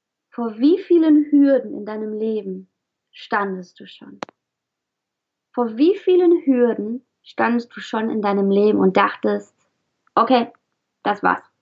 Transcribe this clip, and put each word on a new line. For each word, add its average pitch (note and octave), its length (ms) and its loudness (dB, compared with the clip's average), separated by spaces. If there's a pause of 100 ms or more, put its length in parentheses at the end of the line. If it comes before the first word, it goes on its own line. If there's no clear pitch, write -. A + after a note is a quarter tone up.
(300)
vor A3+ 280 -8
wie D4 200 2
vielen D#4+ 540 2
Hürden C4+ 420 2
in G#3 120 -12
deinem G#3+ 320 -8
Leben G3 520 -6 (420)
standest G3 680 -8
du G3+ 80 -20
schon? G3+ 320 -20 (1300)
Vor A3+ 260 -6
wie F4 200 2
vielen F4 480 2
Hürden A#3+ 580 -2 (200)
standest A#3 520 -4
du G3+ 60 -16
schon A3 280 -6
in A3 120 -4
deinem G3 280 0
Leben G3+ 300 2
und F#3+ 160 2
dachtest, G3+ 580 -2 (640)
okay, A#3 360 0 (520)
das G3+ 200 -2
war's, F3+ 180 0 (200)